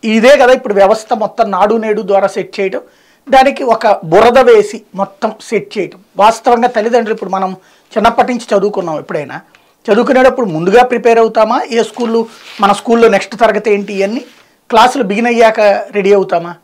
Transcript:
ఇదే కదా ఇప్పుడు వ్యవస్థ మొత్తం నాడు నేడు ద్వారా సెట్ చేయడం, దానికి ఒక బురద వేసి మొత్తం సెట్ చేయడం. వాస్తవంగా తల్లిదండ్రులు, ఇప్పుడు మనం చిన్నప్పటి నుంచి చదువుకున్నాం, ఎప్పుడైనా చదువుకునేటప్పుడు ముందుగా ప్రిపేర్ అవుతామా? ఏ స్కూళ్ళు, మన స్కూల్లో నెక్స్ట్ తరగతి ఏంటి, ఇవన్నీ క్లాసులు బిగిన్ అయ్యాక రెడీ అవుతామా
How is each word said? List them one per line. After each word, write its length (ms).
ఇదే 320
కదా 160
ఇప్పుడు 220
వ్యవస్థ 380
మొత్తం 380
నాడు 240
నేడు 280
ద్వారా 240
సెట్ 340
చేయడం, 200
దానికి 360
ఒక 400
బురద 340
వేసి 440
మొత్తం 460
సెట్ 380
చేయడం. 200
వాస్తవంగా 520
తల్లిదండ్రులు, 460
ఇప్పుడు 160
మనం 220
చిన్నప్పటి 360
నుంచి 260
చదువుకున్నాం, 400
ఎప్పుడైనా 420
చదువుకునేటప్పుడు 540
ముందుగా 360
ప్రిపేర్ 360
అవుతామా? 520
ఏ 120
స్కూళ్ళు, 440
మన 120
స్కూల్లో 360
నెక్స్ట్ 280
తరగతి 340
ఏంటి, 220
ఇవన్నీ 320
క్లాసులు 320
బిగిన్ 240
అయ్యాక 340
రెడీ 220
అవుతామా 520